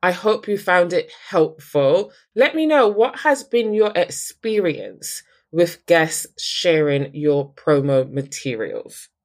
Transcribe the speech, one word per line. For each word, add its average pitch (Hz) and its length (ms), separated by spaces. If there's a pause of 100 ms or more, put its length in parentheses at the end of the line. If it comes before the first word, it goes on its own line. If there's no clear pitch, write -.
I 180 80
hope 208 380
you 208 100
found 180 340
it - 180 (180)
helpful. 156 840 (220)
Let 269 200
me 320 120
know 285 220
what 214 320
has 277 240
been 226 280
your 214 220
experience 180 1300 (280)
with 165 360
guests 160 400 (160)
sharing 147 720
your 147 400
promo 139 560
materials. 127 1000 (160)